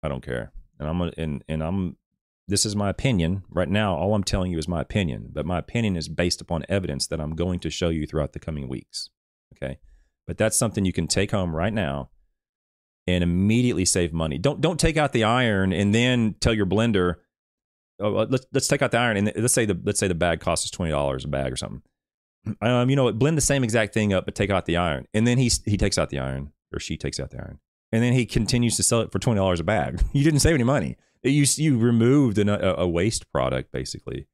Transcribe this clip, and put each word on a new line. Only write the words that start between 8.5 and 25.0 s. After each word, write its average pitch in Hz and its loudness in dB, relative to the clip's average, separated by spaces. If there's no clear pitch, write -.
weeks. - -12
Okay? - -10
But 85 -10
that's 110 2
something 107 0
you 90 2
can 85 -2
take 98 0
home 90 -2
right 92 -2
now 71 -4
and 90 2
immediately 95 2
save 87 0
money. 80 -2
Don't, 131 -2
don't 156 0
take 160 2
out 147 0
the 113 2
iron 107 2
and 101 2
then 120 2
tell 120 2
your 107 0
blender, 95 0
"Oh, 101 -2
uh, 110 0
let's, - -2
let's - 0
take 147 2
out 127 0
the 120 2
iron." 117 2
And 101 2
let's 113 0
say 120 2
the, 95 -2
let's 101 -2
say 101 2
the 90 2
bag 82 0
costs - -2
us - -8
twenty 85 -4
dollars 69 -2
a 71 -8
bag 67 -2
or 64 -6
something. - -10
<clears throat> - -20
Um, 123 2
you 135 4
know 135 4
what? 113 2
Blend 147 4
the 139 2
same 139 2
exact 110 0
thing 104 2
up, 92 2
but - -8
take 104 0
out 95 2
the 82 0
iron. 78 0